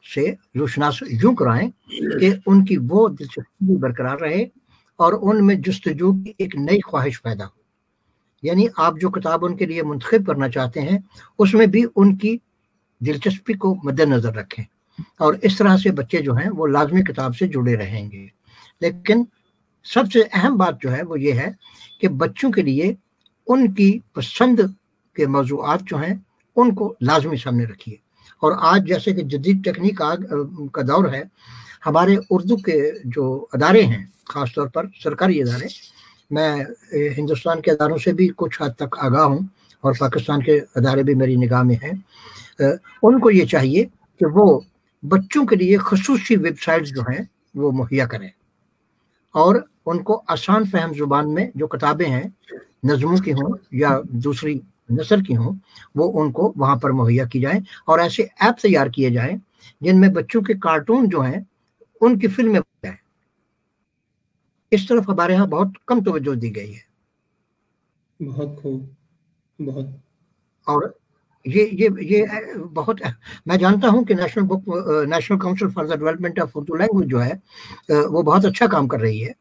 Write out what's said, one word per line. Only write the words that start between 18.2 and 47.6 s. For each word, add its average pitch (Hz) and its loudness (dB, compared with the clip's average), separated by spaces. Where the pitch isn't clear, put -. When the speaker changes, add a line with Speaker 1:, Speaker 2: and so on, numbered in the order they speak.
Speaker 1:
लेकिन 180 0
सबसे 233 2
अहम 220 0
बात 170 0
जो 135 -4
है, 135 -4
वो 165 -10
ये 143 0
है 131 -4
कि 202 2
बच्चों 139 -2
के 202 0
लिए 151 0
उनकी 208 4
पसंद 190 2
के 147 0
मौजूआत 139 -2
जो 180 -6
हैं, 180 -4
उनको 220 2
लाजमी 147 0
सामने 120 -4
रखिए। 107 -16
और 156 4
आज 190 2
जैसे 190 -2
कि 185 -2
जदीद 156 -2
तकनीक 185 -2
आ, 156 -2
का - -8
दौर 147 2
है, 135 -10
हमारे 175 4
उर्दू 185 0
के 151 -2
जो 131 -4
अदारे 170 6
हैं, 117 -2
ख़ास 135 -6
तौर 143 -4
पर 165 -6
सरकारी 175 0
अदारे, 123 -2
मैं, 147 -2
ए, 147 0
हिंदुस्तान 151 -4
के 170 2
अदारों 151 0
से 180 -2
भी 180 4
कुछ - -4
हद 139 -6
तक 127 -6
आगाह 135 2
हूँ 151 0
और 135 0
पाकिस्तान 135 -2
के 147 4
अदारे 135 0
भी 139 2
मेरी 131 2
निगाह 123 2
में 120 2
हैं। 180 -10
अ, - 2
उनको 233 6
ये 185 6
चाहिए 143 2
कि 180 2
वो 156 6
बच्चों 190 0
के 220 2
लिए 185 4
खसूसी 196 0
वेबसाइट्स 165 -2
जो 131 -6
हैं, 127 -6
वो 139 -2